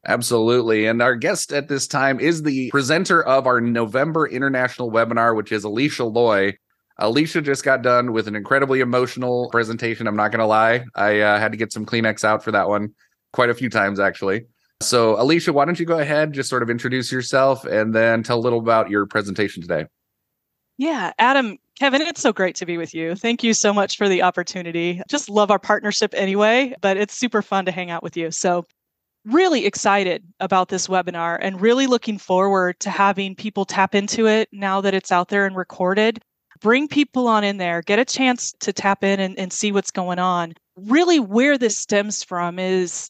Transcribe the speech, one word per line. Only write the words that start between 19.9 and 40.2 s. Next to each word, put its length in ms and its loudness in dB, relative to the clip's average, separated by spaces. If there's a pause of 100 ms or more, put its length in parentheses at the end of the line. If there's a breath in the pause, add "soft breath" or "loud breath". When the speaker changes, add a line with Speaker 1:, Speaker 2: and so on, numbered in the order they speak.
Speaker 2:
Yeah, 400 -4
Adam, 400 2 (220)
Kevin, 240 2
it's 180 -8
so 100 4
great 260 -2
to 100 -10
be 100 -4
with 160 -8
you. 220 -4
Thank 260 -4
you 140 2
so 180 2
much 240 -2
for 100 0
the 140 2
opportunity. 880 -2
Just 220 -4
love 180 2
our 80 4
partnership 580 0
anyway, 640 2
but 160 0
it's 220 -4
super 240 -2
fun 240 -2
to 60 -2
hang 180 -8
out 140 -8
with 120 -10
you. 140 -6
So 380 -2 (640)
really 360 4
excited 580 0 (160)
about 300 0
this 160 -4
webinar 560 -4
and 180 -6
really 280 4
looking 280 0
forward 640 0
to 120 -6
having 420 0
people 320 -4
tap 300 0
into 320 0
it 240 2
now 280 -4
that 140 0
it's 180 -2
out 180 2
there 180 0
and 100 -6
recorded. 640 -2 (400)
Bring 260 2
people 400 0
on 160 2
in 140 -2
there, 240 -4
get 160 0
a 80 2
chance 540 -2
to 120 -4
tap 320 0
in 160 2
and, 200 -4
and 120 -6
see 200 -4
what's 180 -2
going 300 -4
on. 340 -2 (220)